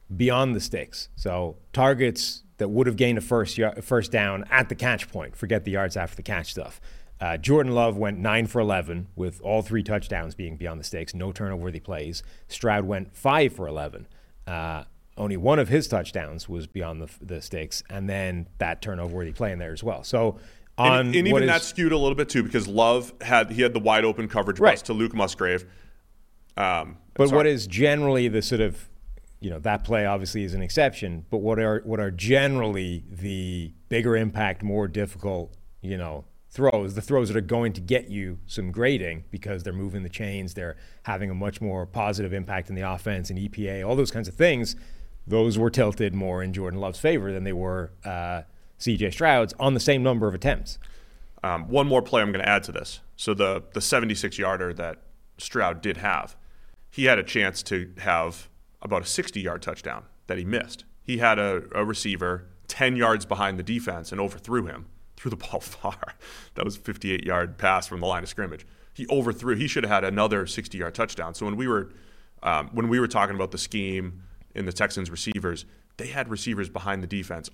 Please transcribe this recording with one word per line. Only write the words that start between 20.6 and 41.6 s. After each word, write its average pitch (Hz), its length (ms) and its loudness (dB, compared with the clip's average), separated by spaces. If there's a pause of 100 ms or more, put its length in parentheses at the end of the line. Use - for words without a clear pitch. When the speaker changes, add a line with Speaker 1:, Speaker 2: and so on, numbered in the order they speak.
Speaker 2:
And, 127 140 10
Speaker 1:
on 127 60 8 (160)
Speaker 2:
and 170 160 6
Speaker 1:
what 135 120 6
Speaker 2:
even - 0 -
Speaker 1:
is 135 60 6
Speaker 2:
that 165 120 6
skewed 165 300 0
a 160 60 4
little 139 180 4
bit 147 120 2
too, 120 160 2
because 110 240 0
Love 113 540 4
had, 113 300 6
he 117 100 0
had 120 120 6
the 117 60 0
wide 107 240 6
open 110 240 2
coverage 101 320 0
Speaker 1:
Right. 196 140 8
Speaker 2:
bus - 100 -2
to 117 100 -4
Luke 113 200 0
Musgrave. 92 500 0 (920)
Um, 85 400 0 (160)
Speaker 1:
But 139 140 6
Speaker 2:
sorry. 139 100 6
Speaker 1:
what 151 80 8
is 127 220 2
generally 135 640 4
the 107 120 2
sort 110 200 0
of, - 280 -2 (500)
you 98 120 -6
know, 80 80 -8
that 104 240 0
play 107 240 2
obviously 98 360 -2
is 92 120 -2
an 95 80 0
exception, 90 640 0
but 113 80 0
what 107 220 2
are, 110 260 2
what 110 140 -2
are 98 120 -2
generally 104 960 2
the 90 640 -6 (160)
bigger 117 260 4
impact, 104 480 0
more 104 240 0
difficult, 95 680 -4 (260)
you 95 160 -4
know, 78 280 -8 (240)
throws, 107 460 2
the 107 60 -2
throws 127 280 2
that 107 80 0
are 107 40 2
going 117 320 0
to 90 80 -8
get 123 280 0
you 92 360 -6
some 92 260 -6
grading 92 600 0
because 95 320 -6
they're 92 100 -6
moving 95 300 -6
the 87 60 -8
chains, 98 440 -6
they're 87 220 -8 (280)
having 98 260 -4
a 92 40 -4
much 98 280 -4